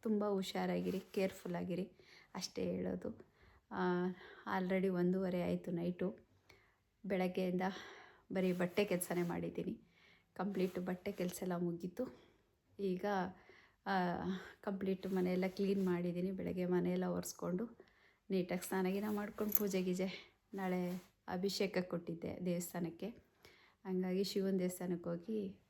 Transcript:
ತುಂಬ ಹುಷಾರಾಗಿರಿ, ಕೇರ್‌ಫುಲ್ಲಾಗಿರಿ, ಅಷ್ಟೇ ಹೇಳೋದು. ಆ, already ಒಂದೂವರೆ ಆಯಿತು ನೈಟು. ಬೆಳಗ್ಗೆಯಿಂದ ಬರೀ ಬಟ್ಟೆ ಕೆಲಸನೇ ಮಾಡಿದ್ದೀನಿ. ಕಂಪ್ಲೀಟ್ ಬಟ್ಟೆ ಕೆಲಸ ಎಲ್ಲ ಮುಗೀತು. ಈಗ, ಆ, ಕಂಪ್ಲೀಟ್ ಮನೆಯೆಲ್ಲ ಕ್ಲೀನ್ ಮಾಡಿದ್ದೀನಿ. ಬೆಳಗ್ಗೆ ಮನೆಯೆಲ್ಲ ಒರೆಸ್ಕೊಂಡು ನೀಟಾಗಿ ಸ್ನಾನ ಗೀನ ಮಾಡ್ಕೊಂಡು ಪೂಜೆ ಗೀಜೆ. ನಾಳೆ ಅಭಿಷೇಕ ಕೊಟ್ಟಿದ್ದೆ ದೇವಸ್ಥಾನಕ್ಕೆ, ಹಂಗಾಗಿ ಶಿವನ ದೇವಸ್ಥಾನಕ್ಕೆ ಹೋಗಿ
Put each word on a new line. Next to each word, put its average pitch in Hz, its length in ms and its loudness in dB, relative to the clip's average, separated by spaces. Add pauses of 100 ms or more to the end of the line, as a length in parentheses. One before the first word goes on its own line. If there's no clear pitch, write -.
ತುಂಬ 208 220 2
ಹುಷಾರಾಗಿರಿ, 185 760 2
ಕೇರ್‌ಫುಲ್ಲಾಗಿರಿ, 180 880 -2 (460)
ಅಷ್ಟೇ 185 300 -4
ಹೇಳೋದು. 180 680 -2 (420)
ಆ, 180 340 4 (520)
already 190 300 2
ಒಂದೂವರೆ 180 540 4
ಆಯಿತು 175 280 0
ನೈಟು. 180 460 0 (880)
ಬೆಳಗ್ಗೆಯಿಂದ 185 580 2 (680)
ಬರೀ 190 200 4
ಬಟ್ಟೆ 180 320 2
ಕೆಲಸನೇ 180 380 0
ಮಾಡಿದ್ದೀನಿ. 170 580 -2 (540)
ಕಂಪ್ಲೀಟ್ 185 440 0
ಬಟ್ಟೆ 185 340 -4
ಕೆಲಸ 180 300 -4
ಎಲ್ಲ 180 140 0
ಮುಗೀತು. 180 760 -4 (500)
ಈಗ, 185 240 0 (840)
ಆ, 196 60 0 (680)
ಕಂಪ್ಲೀಟ್ 190 460 -2
ಮನೆಯೆಲ್ಲ 185 420 2
ಕ್ಲೀನ್ 196 380 2
ಮಾಡಿದ್ದೀನಿ. 180 460 0
ಬೆಳಗ್ಗೆ 180 340 0
ಮನೆಯೆಲ್ಲ 180 380 4
ಒರೆಸ್ಕೊಂಡು 175 600 -2 (640)
ನೀಟಾಗಿ 180 380 0
ಸ್ನಾನ 190 200 2
ಗೀನ 202 220 0
ಮಾಡ್ಕೊಂಡು 208 420 -2
ಪೂಜೆ 190 300 2
ಗೀಜೆ. 185 480 0 (240)
ನಾಳೆ 180 480 0 (260)
ಅಭಿಷೇಕ 190 500 0
ಕೊಟ್ಟಿದ್ದೆ 175 680 -4
ದೇವಸ್ಥಾನಕ್ಕೆ, 175 600 -2 (760)
ಹಂಗಾಗಿ 185 400 2
ಶಿವನ 190 340 2
ದೇವಸ್ಥಾನಕ್ಕೆ 180 500 -2
ಹೋಗಿ 190 480 -4 (140)